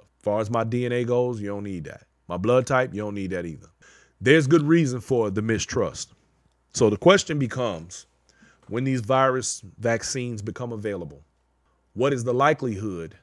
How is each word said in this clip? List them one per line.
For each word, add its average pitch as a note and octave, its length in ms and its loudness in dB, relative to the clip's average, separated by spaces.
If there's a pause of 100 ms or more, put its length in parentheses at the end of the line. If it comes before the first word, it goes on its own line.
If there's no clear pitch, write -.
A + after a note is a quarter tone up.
(180)
As - 60 -18
far G#2 160 0
as G#2+ 100 -4
my A#2 140 0
D B2 220 -2
N A#2+ 60 -2
A B2 120 0
goes, B2 360 0
you G2+ 80 -6
don't G2+ 140 -8
need F#2 220 -8
that. - 220 -16 (200)
My F2 120 -6
blood A#2+ 280 4
type, C3 280 0
you G#2 80 -6
don't G#2 120 -6
need F#2+ 160 -6
that F2 160 -4
either. D#2 220 -14 (520)
There's C#3 280 6
good D#3 140 6
reason D3 380 2
for A2+ 300 0
the G#2 120 -2
mistrust. G#2+ 720 -2 (580)
So A2 180 4
the G#2 60 0
question F3 420 4
becomes, G#2+ 680 -6 (600)
when A#2 160 -4
these C3 200 0
virus C3 600 0 (160)
vaccines A#2 640 -4
become A#2 300 -8
available, F#2 500 -8 (680)
what C3+ 200 0
is B2 120 -4
the B2 100 -2
likelihood A2 880 -2